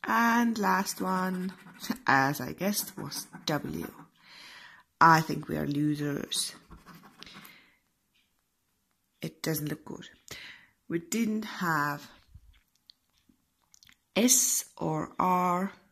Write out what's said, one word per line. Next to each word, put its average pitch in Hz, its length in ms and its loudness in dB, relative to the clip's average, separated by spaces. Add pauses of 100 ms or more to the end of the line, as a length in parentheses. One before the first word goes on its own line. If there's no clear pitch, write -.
And 233 540 4
last 190 420 0
one, 185 520 -2 (280)
<laughs> - 260 -6
as 135 340 4
I 131 120 -8
guessed, - 440 -4
was - 300 -10 (200)
W. 143 440 -4 (1080)
I 160 200 10
think 156 280 -4
we 156 80 -2
are 151 100 -2
losers. 147 880 -2 (2750)
It - 220 -10
doesn't 151 260 -2
look - 160 -8
good. - 240 -14 (800)
We 170 100 -2
didn't 214 460 -2
have 147 640 -2 (2000)
S - 500 4 (100)
or 156 420 -4
R 180 540 2 (200)